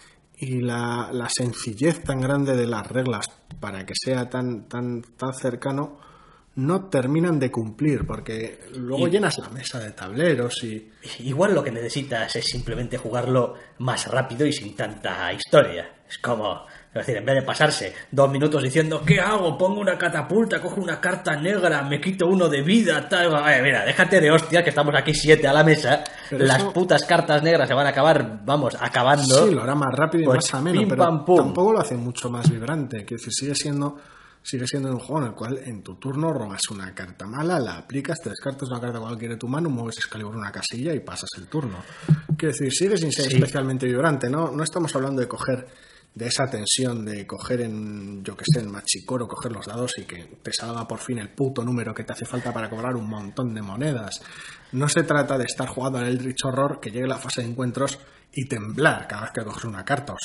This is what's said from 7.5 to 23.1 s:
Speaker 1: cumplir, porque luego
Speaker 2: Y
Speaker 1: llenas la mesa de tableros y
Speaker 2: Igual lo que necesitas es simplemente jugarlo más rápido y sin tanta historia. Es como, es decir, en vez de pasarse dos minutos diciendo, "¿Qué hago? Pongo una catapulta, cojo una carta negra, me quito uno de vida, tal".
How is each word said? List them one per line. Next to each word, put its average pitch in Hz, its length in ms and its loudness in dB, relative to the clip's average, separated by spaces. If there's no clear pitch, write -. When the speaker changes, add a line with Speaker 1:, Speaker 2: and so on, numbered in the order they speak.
Speaker 1:
cumplir, 117 540 0
porque 110 540 -8
luego 131 320 0
Speaker 2:
Y 170 40 0
Speaker 1:
llenas 190 280 4
la - 100 -12
mesa 127 300 -10
de 107 120 -10
tableros 120 720 0
y 107 280 -8
Speaker 2:
Igual 139 340 2
lo 143 100 2
que 127 80 -4
necesitas 117 640 -4
es 117 100 -2
simplemente 120 520 -4
jugarlo 120 560 0
más 127 280 -4
rápido 123 380 0
y 139 80 2
sin 101 220 -10
tanta 95 580 -6
historia. 104 580 2
Es - 120 -16
como, 107 420 -4
es - 0 -
decir, 117 120 -2
en 101 80 -6
vez 135 100 4
de 135 60 2
pasarse 131 520 0
dos 135 200 6
minutos 143 320 2
diciendo, 156 420 2
"¿Qué 160 140 6
hago? 185 380 2
Pongo 196 240 2
una 185 160 0
catapulta, 175 640 0
cojo 180 180 -4
una 170 220 -4
carta 180 340 -2
negra, 165 480 2
me 143 160 -2
quito 185 280 0
uno 180 200 6
de 143 140 2
vida, 165 480 4
tal". 175 240 4